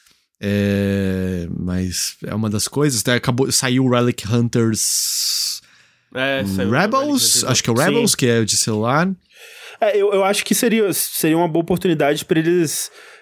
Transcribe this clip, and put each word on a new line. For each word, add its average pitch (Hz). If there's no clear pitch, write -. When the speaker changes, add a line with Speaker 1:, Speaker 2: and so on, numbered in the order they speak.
Speaker 1:
É, 98
mas 90
é -
uma 110
das 104
coisas, 135
né? 123
Acabou, 123
saiu 131
o 127
Relic 123
Hunters -
Speaker 2:
É, 135
saiu 98
o -
Speaker 1:
Rebels, 214
Speaker 2:
Relic 294
Hunters. -
Speaker 1:
acho 131
que -
é 117
o 113
Speaker 3:
Sim. 139
Speaker 1:
Rebels, 214
que -
é 117
de -
celular. 123
Speaker 3:
É, 214
eu, 202
eu 196
acho 202
que -
seria, 220
seria -
uma 170
boa 165
oportunidade 156
pra 160
eles, 165